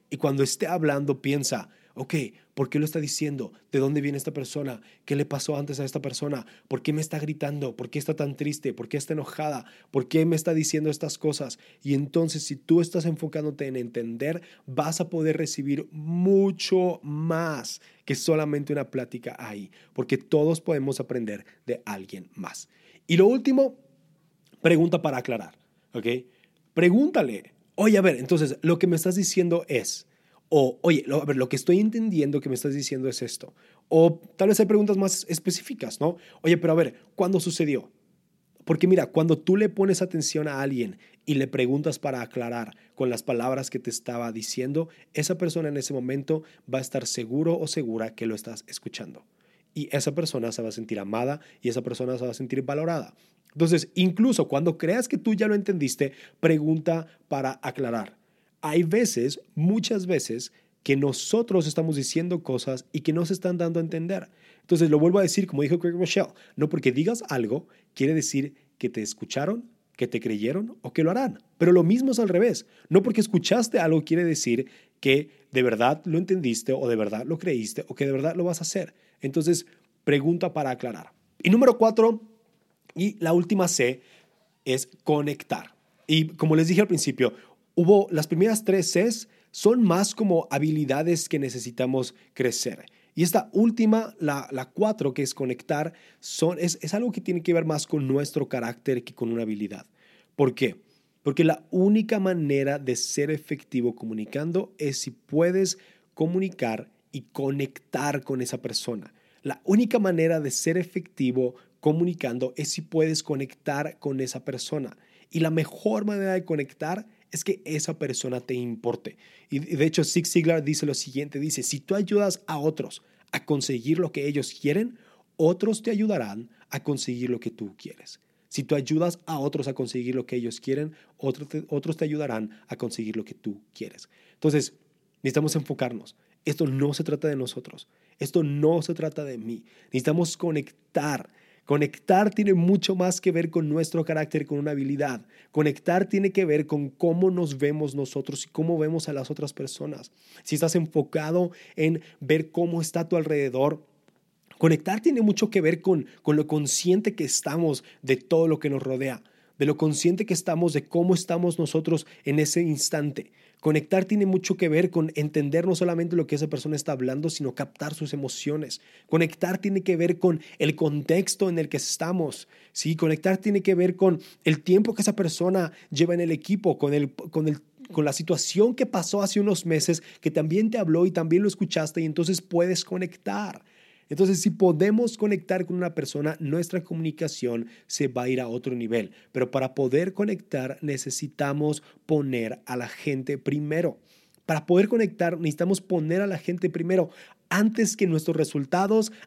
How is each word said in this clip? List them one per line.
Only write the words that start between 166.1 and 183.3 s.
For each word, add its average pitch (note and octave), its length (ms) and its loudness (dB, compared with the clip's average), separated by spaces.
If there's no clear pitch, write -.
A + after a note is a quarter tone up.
lo D#3 100 2
que D3 80 -4
esa D3+ 140 -2
persona D3+ 280 -4
está C#3+ 160 -4
hablando, C3 360 -2
sino C3 260 -6
captar C#3+ 380 -8
sus D3+ 220 -8
emociones. C#3+ 640 -6
Conectar E3+ 520 0
tiene G3 240 -2
que F#3 140 2
ver E3+ 220 2
con F3 220 4
el D3+ 160 2
contexto D#3+ 760 0
en E3+ 80 -2
el D3+ 100 -2
que D3 80 -6
estamos, E3 720 -4
¿sí? D#3+ 240 -2
Conectar D#3+ 400 2
tiene G3+ 260 0
que F#3+ 120 4
ver F3+ 220 2
con F#3 240 4
el D#3 180 2
tiempo G#3 320 4
que G#3 80 -2
esa G3+ 120 2
persona F3 580 0
lleva E3+ 240 2
en F3 80 0
el E3+ 80 0
equipo, F3+ 480 0
con C#3+ 160 0
el, D3 180 0
con D#3 360 -4
el, D3 100 -2
con D#3 140 0
la D3 80 0
situación F3+ 600 2
que - 120 0
pasó G3 340 -2
hace G3 200 0
unos G3+ 260 0
meses, D#3+ 360 0
que E3 80 0
también E3 400 0
te A#3 80 -2
habló E3+ 260 4
y F#3 60 4
también E3+ 320 2
lo G#3 60 4
escuchaste, E3 520 -2
y D#3+ 60 -2
entonces E3+ 340 -2
puedes F3 420 0
conectar. F#3+ 800 -6